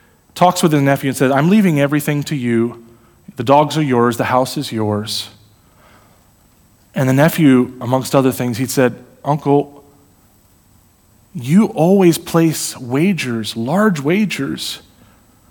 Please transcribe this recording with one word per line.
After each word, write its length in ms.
talks 280
with 100
his 100
nephew 260
and 80
says, 160
"I'm 160
leaving 320
everything 440
to 120
you. 480
The 80
dogs 340
are 40
yours, 360
the 60
house 340
is 120
yours." 600
And 140
the 60
nephew, 680
amongst 340
other 160
things, 280
he 80
said, 360
Uncle, 580
you 340
always 500
place 600
wagers, 760
large 420
wagers, 840